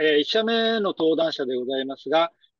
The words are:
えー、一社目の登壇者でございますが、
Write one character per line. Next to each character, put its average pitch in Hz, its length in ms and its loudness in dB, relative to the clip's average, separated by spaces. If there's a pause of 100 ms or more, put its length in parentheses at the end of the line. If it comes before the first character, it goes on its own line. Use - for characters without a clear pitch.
え 156 140 2
ー、 - 60 4
一 147 100 -2
社 220 140 2
目 226 360 0
の 190 160 -2
登 160 180 2
壇 156 200 0
者 147 100 -4
で 127 120 -4
ご 123 100 -4
ざ 135 120 -4
い 135 60 -2
ま 135 140 -8
す - 100 -14
が、 165 240 2 (280)